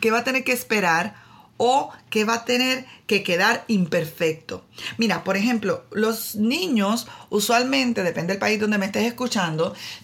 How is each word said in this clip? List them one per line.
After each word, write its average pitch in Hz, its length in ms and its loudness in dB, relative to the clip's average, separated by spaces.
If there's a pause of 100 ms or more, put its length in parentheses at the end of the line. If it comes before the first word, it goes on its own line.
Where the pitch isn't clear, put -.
qué 220 100 2
va 226 100 2
a 233 40 -4
tener 262 200 -2
que 254 80 0
esperar 190 640 0 (420)
o 262 340 2 (160)
qué 214 160 0
va 226 120 2
a 226 100 -8
tener 254 400 0 (200)
que 202 160 2
quedar 196 460 2
imperfecto. 170 960 -2 (320)
Mira, 208 280 0
por 190 120 0
ejemplo, 208 540 0
los 220 460 -2
niños 233 720 0 (220)
usualmente, 240 720 2
depende 170 300 -2
del 202 80 -4
país 214 180 2
donde 214 200 2
me 190 80 0
estés 208 180 0
escuchando, 208 720 -2 (300)